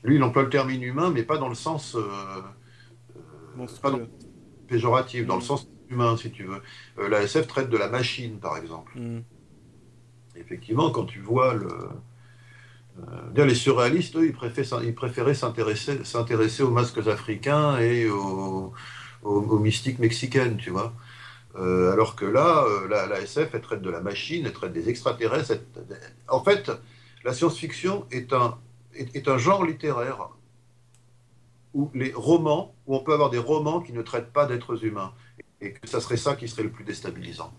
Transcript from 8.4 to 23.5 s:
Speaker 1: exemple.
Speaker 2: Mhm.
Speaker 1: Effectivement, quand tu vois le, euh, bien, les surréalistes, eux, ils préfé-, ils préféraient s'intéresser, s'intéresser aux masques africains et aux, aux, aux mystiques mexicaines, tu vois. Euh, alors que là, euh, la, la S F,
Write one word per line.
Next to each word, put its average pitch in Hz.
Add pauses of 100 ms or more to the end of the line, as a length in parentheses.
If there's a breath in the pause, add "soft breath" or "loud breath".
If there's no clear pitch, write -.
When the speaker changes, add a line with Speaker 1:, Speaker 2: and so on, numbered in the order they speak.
Speaker 1:
exemple. 82
Speaker 2:
Mhm. 117 (1120)
Speaker 1:
Effectivement, 113
quand 113
tu -
vois 120
le, 98 (1300 soft breath)
euh, - (320)
bien, 143
les 123
surréalistes, 135
eux, 160
ils 147
préfé-, 120 (160)
ils 117
préféraient 127
s'intéresser, 117
s'intéresser 117
aux 127
masques 117
africains 131
et 117
aux, 95 (500 loud breath)
aux, 104
aux 104
mystiques 110
mexicaines, 120
tu -
vois. 110 (600 loud breath)
Euh, 92
alors -
que -
là, 147
euh, 101
la, 101
la 98
S 104
F, 151